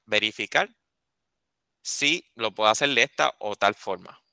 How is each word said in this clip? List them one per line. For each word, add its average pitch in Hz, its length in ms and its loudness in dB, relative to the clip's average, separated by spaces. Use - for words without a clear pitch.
verificar 110 600 -2
si - 540 -2
lo 110 180 -4
puedo 107 180 4
hacer 143 200 2
de 123 140 2
esta 143 340 -2
o 104 160 -6
tal 101 220 0
forma. 90 440 -12